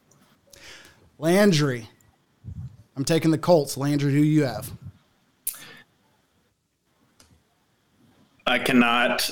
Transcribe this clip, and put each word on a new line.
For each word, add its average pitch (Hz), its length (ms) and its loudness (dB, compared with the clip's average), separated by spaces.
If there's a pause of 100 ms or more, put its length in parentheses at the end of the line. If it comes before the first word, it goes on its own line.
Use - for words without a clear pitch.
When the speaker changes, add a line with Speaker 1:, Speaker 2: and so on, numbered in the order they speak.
(1160)
Speaker 1:
Landry. 147 720 2 (1080)
I'm 131 100 -6
taking 165 260 2
the 151 80 2
Colts. 160 380 2
Landry, 143 360 -2
who 143 80 2
you 151 220 2
have? 110 260 -8 (3750)
Speaker 2:
I 123 140 0
cannot, 120 720 0